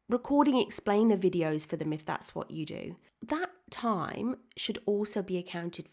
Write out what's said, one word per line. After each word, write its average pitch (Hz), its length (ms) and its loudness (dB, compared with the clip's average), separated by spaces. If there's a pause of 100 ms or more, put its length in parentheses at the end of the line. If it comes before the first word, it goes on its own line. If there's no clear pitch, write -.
recording 269 480 4
explainer 214 580 4
videos 170 500 2
for 165 120 -4
them 156 160 -2
if 151 120 -8
that's - 300 -6
what - 160 -8
you 156 140 -6
do. - 320 -10 (280)
That 339 240 -4 (220)
time 208 640 -2 (220)
should - 280 -4
also 208 360 0
be 185 160 -2
accounted 170 560 -8